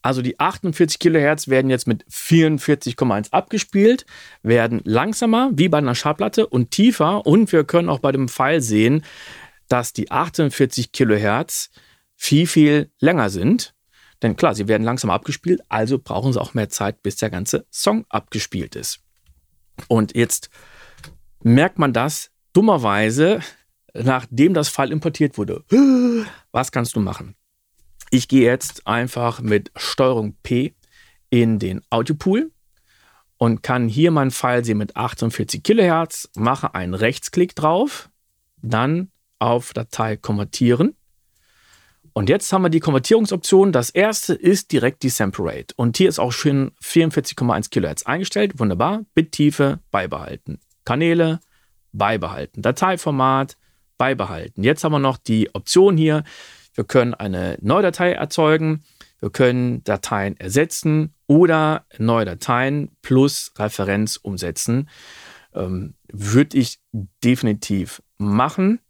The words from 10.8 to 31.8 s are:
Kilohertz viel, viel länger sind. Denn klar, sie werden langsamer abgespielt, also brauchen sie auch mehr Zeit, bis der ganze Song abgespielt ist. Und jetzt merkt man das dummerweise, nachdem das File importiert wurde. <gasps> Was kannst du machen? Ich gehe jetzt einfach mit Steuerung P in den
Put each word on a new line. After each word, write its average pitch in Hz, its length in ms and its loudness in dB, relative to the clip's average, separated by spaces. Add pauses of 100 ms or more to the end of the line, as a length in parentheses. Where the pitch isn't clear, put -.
Kilohertz 107 760 0 (440)
viel, 156 320 2
viel 151 540 4
länger 139 300 2
sind. 107 440 -2 (480)
Denn 110 140 0
klar, 139 180 2
sie 104 140 -6
werden 110 160 2
langsamer 117 300 -2
abgespielt, - 540 -4
also 113 300 -2
brauchen 123 340 -4
sie 117 80 -2
auch - 140 -8
mehr 107 140 -2
Zeit, - 340 -6
bis 98 140 -6
der 107 140 -4
ganze 92 420 -6
Song 214 360 -2
abgespielt - 680 -8
ist. - 240 -10 (880)
Und 110 260 0
jetzt - 360 -2 (920)
merkt 139 380 4
man 139 120 2
das 123 380 -4 (220)
dummerweise, 143 880 2 (520)
nachdem 127 640 0
das 151 140 0
File 135 240 -2
importiert 151 440 -2
wurde. 90 320 -6
<gasps> 247 580 4 (260)
Was 127 180 -2
kannst 120 240 -4
du 113 60 0
machen? 95 340 -6 (800)
Ich 127 160 0
gehe 131 160 6
jetzt - 420 0
einfach 117 540 -2
mit 107 340 -2
Steuerung 120 720 -2
P 127 320 -2 (520)
in 113 300 2
den 95 320 -6